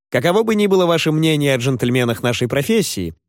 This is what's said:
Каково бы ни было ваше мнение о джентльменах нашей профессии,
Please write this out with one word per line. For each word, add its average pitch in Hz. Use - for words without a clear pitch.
Каково 175
бы 220
ни 208
было 190
ваше 165
мнение 151
о -
джентльменах 123
нашей 123
профессии, 139